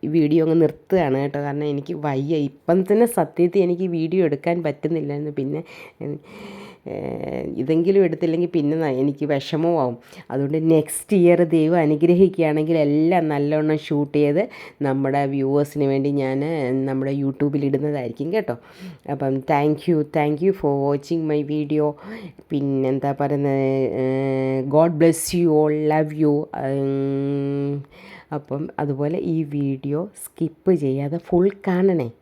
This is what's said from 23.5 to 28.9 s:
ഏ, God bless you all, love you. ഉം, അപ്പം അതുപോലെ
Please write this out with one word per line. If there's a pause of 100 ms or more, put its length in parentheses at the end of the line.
ഏ, (760)
God
bless (180)
you (120)
all, (180)
love (100)
you. (380)
ഉം, (680)
അപ്പം (200)
അതുപോലെ (180)